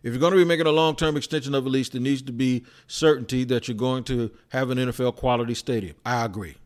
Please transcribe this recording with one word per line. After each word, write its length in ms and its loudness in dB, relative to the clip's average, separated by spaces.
"If 120 -6
you're 80 -2
gonna 160 6
be 80 8
making 200 2
a 60 4
long-term 460 2
extension 360 -4
of 120 0
a 40 -2
lease, 200 0
there 100 -6
needs 220 0
to 100 -10
be 320 0
certainty 560 2
that 240 -2
you're 80 -4
going 300 -2
to 260 -4
have 220 -4
an 100 -2
N 80 0
F 140 -4
L 100 0
quality 420 0
stadium." 520 -4
I 180 0
agree. 320 -8